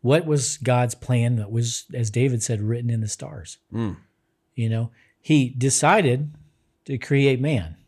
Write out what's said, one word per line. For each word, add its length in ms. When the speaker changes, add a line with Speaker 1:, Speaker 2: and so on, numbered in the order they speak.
Speaker 1:
what 240
was 320
God's 380
plan 400
that 160
was, 420
as 160
David 320
said, 200
written 280
in 120
the 60
stars. 500
Speaker 2:
Mm. 240
Speaker 1:
You 140
know, 220
he 280
decided 800
to 120
create 420
man. 360